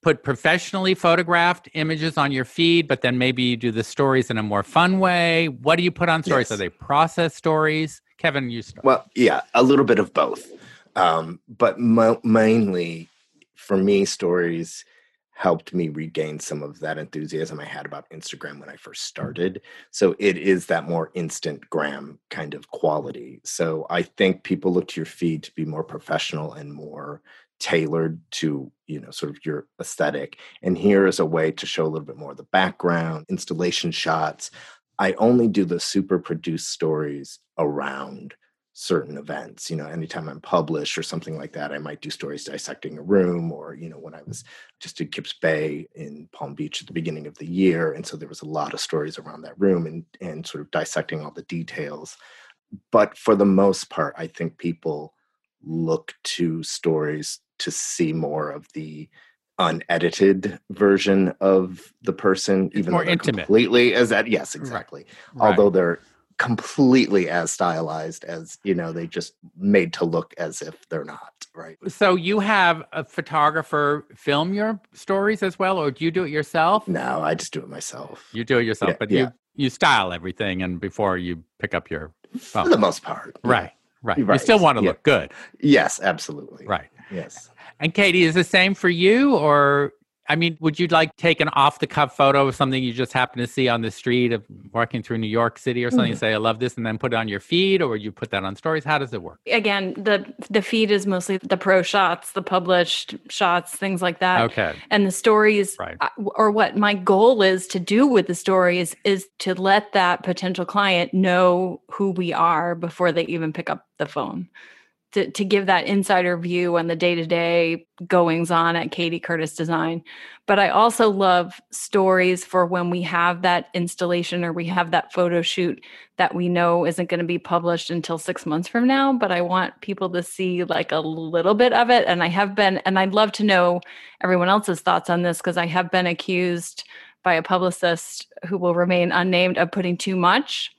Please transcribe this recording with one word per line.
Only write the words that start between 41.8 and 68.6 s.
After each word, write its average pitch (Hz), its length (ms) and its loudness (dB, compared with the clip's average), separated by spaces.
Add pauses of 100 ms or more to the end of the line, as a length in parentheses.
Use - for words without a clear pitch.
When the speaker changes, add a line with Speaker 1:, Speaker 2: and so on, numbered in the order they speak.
Speaker 2:
do - 80 -14
stories 71 360 -12
dissecting - 520 -12
a 76 60 -16
room, 87 500 2
or, 76 220 -14
you 82 160 -16
know, 73 80 -20
when 80 160 -18
I 78 120 -20
was - 180 -14 (360)
just - 160 -18
did 82 160 -8
Kips - 220 -12
Bay 78 600 -2
in 76 380 -16
Palm - 220 -14
Beach - 260 -10
at - 60 -20
the - 80 -20
beginning 80 320 -6
of 73 100 -18
the 78 100 -16
year. 82 460 2
And - 140 -12
so - 100 -14
there 76 140 -16
was - 100 -18
a 78 80 -16
lot 76 240 -6
of - 80 -10
stories 78 380 -6
around 76 240 -18
that - 180 -12
room 92 260 2
and, 82 180 -10 (180)
and 82 240 -10
sort 73 160 -12
of - 80 -18
dissecting 78 500 -6
all 76 120 -12
the - 100 -16
details. 82 760 -10 (760)
But 104 260 2
for 107 200 2
the 98 80 4
most 98 460 2
part, 76 260 -4
I 82 100 -10
think 82 300 -10
people - 560 -8 (500)
look 80 520 -4 (100)
to 82 380 -4
stories 78 800 -4 (180)
to - 120 -8
see 80 440 -4
more 76 360 -4
of 76 220 -14
the 78 360 -14 (500)
unedited 87 1000 2 (120)
version 98 720 4
of 95 520 2 (100)
the 98 100 -4
person, 95 560 0
Speaker 1:
It's - 100 -4
Speaker 2:
even 90 140 -2
Speaker 1:
more 170 80 2
Speaker 2:
though 165 40 -4
they're 175 80 0
Speaker 1:
intimate. 113 340 -2
Speaker 2:
completely 123 480 4
as 120 140 4
that. 110 200 2
Yes, - 280 -4
Speaker 1:
Right. 151 60 -12
Speaker 2:
exactly. 120 440 -12 (280)
Speaker 1:
Right. 107 140 2
Speaker 2:
Although 101 220 6
they're 87 300 0 (380)
completely 120 920 2
as 82 220 -2
stylized 80 720 -4
as, 82 400 -14